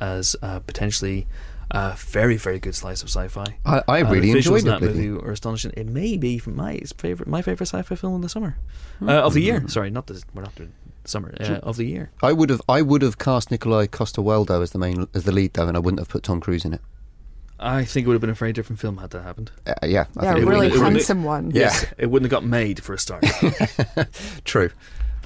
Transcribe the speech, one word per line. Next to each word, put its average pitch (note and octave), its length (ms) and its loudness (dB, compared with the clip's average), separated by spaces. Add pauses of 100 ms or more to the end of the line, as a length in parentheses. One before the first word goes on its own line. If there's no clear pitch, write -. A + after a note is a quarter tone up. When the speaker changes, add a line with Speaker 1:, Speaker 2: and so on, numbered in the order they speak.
Speaker 1:
as, F#2 400 -2
uh, F#2 200 -4
potentially G2 680 -2 (480)
a G2 220 -2
very, A2+ 400 2
very F#2+ 240 -2
good F#2 140 -6
slice F#2 280 -8
of - 60 -12
sci-fi. F#2+ 380 -2 (180)
Speaker 2:
I, C#3+ 240 4
I D3+ 140 6
Speaker 1:
Uh, - 20 4
the G#2 100 4
Speaker 2:
really F#2+ 140 6
Speaker 1:
visuals A#2 80 8
Speaker 2:
enjoyed F3 240 6
Speaker 1:
in G#3 60 2
that G#2+ 100 4
Speaker 2:
Oblivion. F2 380 0
Speaker 1:
movie - 120 -6
are G#2+ 60 -6
astonishing. A2 420 -6
It A2 120 -8
may F#3 320 -2
be B2 260 -2
my C#3+ 340 -6 (200)
favorite, F3 320 -6
my D#3+ 100 0
favorite F3+ 260 -4
sci-fi F#3 280 -6
film F#3 200 -4
of F3+ 80 -4
the F3 60 -6
summer, F#3+ 300 -6 (420)
uh, G3+ 100 -4
of D3 220 6
the D3 80 4
year. G#3 180 2
Speaker 2:
Mm-hmm. B2 100 -4
Speaker 1:
Sorry, G2+ 220 -4
not B2+ 160 -8
the, F#2 160 -14 (120)
we're F#2+ 80 -12
not G2+ 120 -14
doing E2 200 -16 (320)
summer, - 340 -8
uh, G#2+ 40 -6
Speaker 2:
Sure. G2+ 120 -2
Speaker 1:
of A2+ 220 -6
the A#2 80 -2
year. D3+ 240 -8 (120)
Speaker 2:
I C#3 120 6
would D#3+ 160 6
have, B2 180 2
I C3+ 140 6
would C#3+ 180 6
have B2+ 180 2
cast B2+ 320 0
Nikolai A2 360 2
Coster-Waldau G#2 760 2
as F2 100 -4
the F#2+ 60 -4
main, F2+ 360 0
as F#2 100 -2
the F#2+ 80 2
lead, F#2+ 220 2
though, E2+ 120 2
and E2+ 80 0
I E2+ 60 2
wouldn't E2+ 180 2
have E2+ 120 -8
put - 140 -4
Tom F2 180 0
Cruise E2+ 240 -2
in D#2+ 80 -4
it. - 80 -8 (760)
Speaker 1:
I B2+ 280 -2
think B2+ 180 0
it A#2+ 40 0
would A#2+ 60 6
have A2+ 60 4
been A2+ 80 0
a A2 60 0
very A2+ 180 -2
different A2 260 -6
film G2+ 200 -6
had F#2 140 -14
that F2 100 -10
happened. F2+ 280 -12 (160)
Speaker 2:
Uh, - 60 -2 (120)
yeah, F2 200 4 (140)
I - 60 -2
Speaker 3:
Yeah, F#3 100 2
Speaker 2:
think - 20 4
Speaker 3:
a - 60 -
Speaker 2:
it - 20 4
would F#3+ 60 4
Speaker 3:
really G3 160 6
Speaker 1:
It - 60 2
wouldn't, C3 240 6
Speaker 3:
handsome E3+ 280 2
one. D3+ 280 -2
Speaker 2:
Yeah. A#2 100 4
Speaker 1:
yes, - 240 2 (100)
it A#2+ 140 0
wouldn't B2+ 200 4
have B2 80 2
got F#2+ 80 -4
made A2+ 360 0
for G2+ 100 -8
a F#2+ 60 -8
start. - 260 -4
Speaker 2:
<laughs> - 1200 -2
True. F#2 260 2 (560)